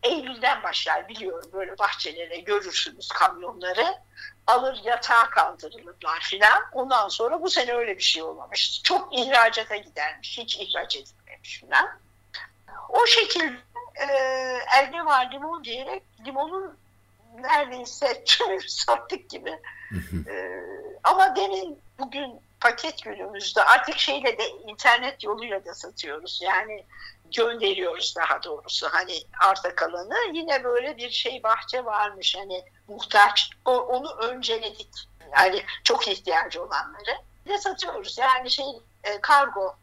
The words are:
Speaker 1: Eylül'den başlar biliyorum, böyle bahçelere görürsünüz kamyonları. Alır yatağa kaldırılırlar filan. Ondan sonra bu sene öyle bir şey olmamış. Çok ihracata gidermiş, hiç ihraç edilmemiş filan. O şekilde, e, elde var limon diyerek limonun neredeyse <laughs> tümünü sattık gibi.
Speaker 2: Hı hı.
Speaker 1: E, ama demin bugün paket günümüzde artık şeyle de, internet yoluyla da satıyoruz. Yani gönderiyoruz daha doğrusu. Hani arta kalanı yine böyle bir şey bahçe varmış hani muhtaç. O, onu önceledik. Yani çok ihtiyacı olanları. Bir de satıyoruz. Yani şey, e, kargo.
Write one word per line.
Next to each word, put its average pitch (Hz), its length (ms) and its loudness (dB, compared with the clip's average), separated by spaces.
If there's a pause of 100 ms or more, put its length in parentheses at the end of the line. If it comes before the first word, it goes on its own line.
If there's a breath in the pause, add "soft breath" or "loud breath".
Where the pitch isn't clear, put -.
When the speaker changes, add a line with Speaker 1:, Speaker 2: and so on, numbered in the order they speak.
Speaker 1:
Eylül'den 262 600 0
başlar 165 460 -2
biliyorum, 202 440 -10
böyle 190 260 -8
bahçelere 170 580 -4
görürsünüz 180 720 -4
kamyonları. 185 880 0 (520 loud breath)
Alır 247 380 4
yatağa 233 460 4
kaldırılırlar 165 920 -2
filan. 208 420 6 (100)
Ondan 247 360 2
sonra 240 340 -2
bu 359 80 -2
sene 247 220 0
öyle 233 260 -2
bir - 40 -4
şey - 200 2
olmamış. - 600 -4
Çok - 260 0 (100)
ihracata 226 580 2
gidermiş, 156 600 -8
hiç 233 200 -6
ihraç - 380 -4
edilmemiş - 640 -16
filan. - 280 4 (1000 loud breath)
O 466 180 6
şekilde, 349 500 2 (380)
e, - 120 -4 (720)
elde 277 260 0
var 254 280 4
limon 302 320 -8
diyerek 262 380 -8 (240)
limonun 311 500 -6 (640)
neredeyse 254 840 -2
<laughs> - 20 -2
tümünü 381 420 2
sattık - 640 -4
gibi. - 280 -10 (300 loud breath)
Speaker 2:
Hı 98 80 -10
hı. 85 360 -6
Speaker 1:
E, 92 300 -8 (420)
ama 381 320 6
demin 381 420 -4 (200)
bugün 269 320 -8 (300)
paket 240 420 -2
günümüzde 202 600 -4
artık - 360 6
şeyle 254 400 0
de, 220 100 -2 (200)
internet 240 560 2
yoluyla 214 400 -6
da 170 100 -14
satıyoruz. - 680 -10
Yani 190 420 -2 (520 loud breath)
gönderiyoruz 202 800 0
daha 160 260 0
doğrusu. 156 480 -6
Hani 180 220 -2 (280)
arta 185 340 4
kalanı 180 400 -4 (180)
yine 302 320 -2
böyle 247 320 0
bir 240 140 -10
şey 254 320 -4
bahçe 233 420 0
varmış 208 520 -2
hani 190 260 -8 (260)
muhtaç. - 600 6 (140)
O, 254 140 4
onu 254 360 -2
önceledik. 226 760 -4 (480)
Yani 185 260 4 (220 loud breath)
çok - 240 2
ihtiyacı 165 540 0
olanları. 202 540 -6 (300)
Bir - 40 -8
de 403 80 0
satıyoruz. - 600 -6
Yani 254 320 2
şey, 277 140 -2 (400)
e, 208 160 -4
kargo. 254 640 4